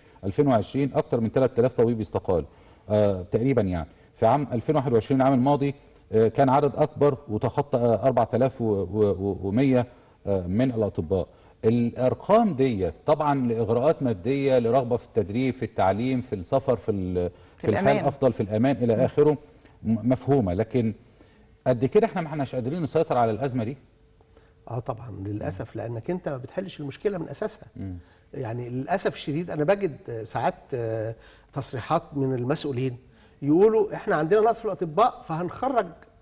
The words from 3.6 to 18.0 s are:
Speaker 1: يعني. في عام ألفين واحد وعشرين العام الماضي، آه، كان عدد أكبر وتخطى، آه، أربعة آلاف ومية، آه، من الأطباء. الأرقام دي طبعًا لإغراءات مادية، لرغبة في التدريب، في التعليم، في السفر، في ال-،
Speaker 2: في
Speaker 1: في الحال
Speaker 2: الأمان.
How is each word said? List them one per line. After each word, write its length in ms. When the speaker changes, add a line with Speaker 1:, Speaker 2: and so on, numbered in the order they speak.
Speaker 1:
يعني. 260
في 120
عام 260
ألفين 240
واحد 160
وعشرين 280
العام 140
الماضي، 400
آه، 160
كان 200
عدد 280
أكبر 420
وتخطى، 500
آه، 280
أربعة 280
آلاف 260
ومية، 1300
آه، 200
من 240
الأطباء. 560
الأرقام 880
دي 360
طبعًا 420
لإغراءات 540
مادية، 560
لرغبة 380
في 80
التدريب، 500
في 100
التعليم، 560
في 140
السفر، 420
في 140
ال-، 400
Speaker 2:
في 20
Speaker 1:
في 100
الحال 200
Speaker 2:
الأمان. 160